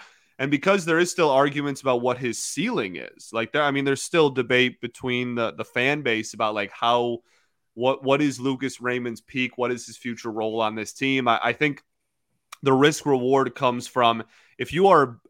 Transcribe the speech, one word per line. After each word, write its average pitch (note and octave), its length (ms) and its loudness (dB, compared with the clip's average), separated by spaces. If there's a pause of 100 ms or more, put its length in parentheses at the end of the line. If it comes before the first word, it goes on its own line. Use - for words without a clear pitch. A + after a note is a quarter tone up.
(380)
and C#3 120 -4
because F3+ 340 2
there E3 140 2
is F3+ 140 2
still D#3 180 2
arguments C#3 500 2
about B2+ 200 0
what B2 180 -2
his B2 240 -6
ceiling D3 540 -4
is, - 360 -16
like, A2+ 200 -4
there, D3 100 0
I C#3+ 80 2
mean, C#3 140 -2
there's C#3 180 0
still D#3 280 2
debate B2+ 500 2
between B2 560 -6
the, A2+ 160 -2
the A2 120 -10
fan C#3 380 -2
base A2+ 320 -2
about, G#2+ 200 -2
like, G2+ 180 -4
how, A#2+ 460 0 (560)
what, C3 280 -2
what C#3 180 2
is C3 200 0
Lucas C3 400 -4
Raymond's A#2+ 400 -6
peak? B2+ 360 -6
What B2 140 -2
is A#2+ 160 -6
his A#2 100 -18
future A#2 360 -10
role A2 280 -4
on A2 140 0
this G#2+ 180 -8
team? C3+ 360 -2
I, A2+ 120 4
I A#2+ 120 0
think D3 320 -2 (800)
the C3+ 80 4
risk D3 340 4
reward C3 480 2
comes B2 320 -2
from A#2 380 2 (380)
if B2 100 -8
you F3+ 140 2
are C#3 320 4 (120)